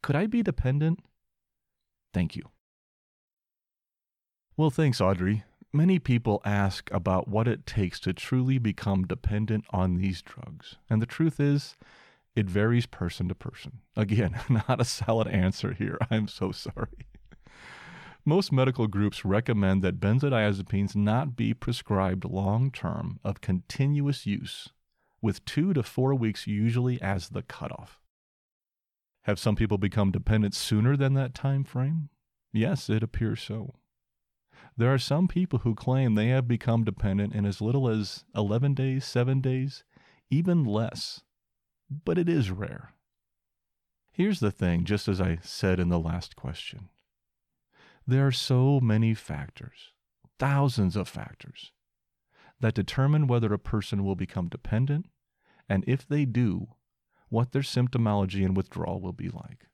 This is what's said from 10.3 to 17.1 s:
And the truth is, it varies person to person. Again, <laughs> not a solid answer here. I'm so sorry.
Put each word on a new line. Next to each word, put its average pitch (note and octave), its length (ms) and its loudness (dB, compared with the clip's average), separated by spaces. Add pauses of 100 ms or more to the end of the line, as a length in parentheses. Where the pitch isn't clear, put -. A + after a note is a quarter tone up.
And A2 100 2
the A#2 60 -2
truth D#3+ 320 0
is, C#3+ 380 0 (580)
it G#2 120 2
varies A2 400 2
person F2+ 420 -4
to F2 60 -4
person. - 460 -14 (160)
Again, G#2+ 480 0
<laughs> - 40 -14
not A#2+ 320 2
a A#2 40 2
solid A2+ 440 -2
answer - 440 0
here. - 260 -4 (120)
I'm A2 180 0
so F#2+ 240 -4
sorry. - 540 -10 (1160)